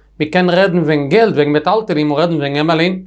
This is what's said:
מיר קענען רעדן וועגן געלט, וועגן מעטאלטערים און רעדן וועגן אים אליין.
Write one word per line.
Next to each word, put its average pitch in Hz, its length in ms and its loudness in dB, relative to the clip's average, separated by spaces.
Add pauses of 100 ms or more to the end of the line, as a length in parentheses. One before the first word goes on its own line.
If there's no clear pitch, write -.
(200)
מיר 147 80 -2
קענען 180 220 2
רעדן 180 280 2
וועגן 151 300 0
געלט, 202 260 2
וועגן 147 180 0
מעטאלטערים 156 580 0
און 143 100 -2
רעדן 170 140 0
וועגן 143 220 -4
אים 151 140 0
אליין. 180 360 0